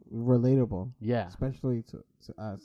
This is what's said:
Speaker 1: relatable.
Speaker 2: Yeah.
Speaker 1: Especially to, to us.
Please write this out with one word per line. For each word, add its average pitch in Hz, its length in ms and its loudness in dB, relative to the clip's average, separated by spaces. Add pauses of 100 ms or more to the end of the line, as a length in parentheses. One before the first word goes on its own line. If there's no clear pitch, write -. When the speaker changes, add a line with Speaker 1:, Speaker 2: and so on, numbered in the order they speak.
(120)
Speaker 1:
relatable. 120 880 2
Speaker 2:
Yeah. 113 280 -2
Speaker 1:
Especially 127 640 -4
to, - 120 -16 (220)
to - 160 -16
us. 101 240 -10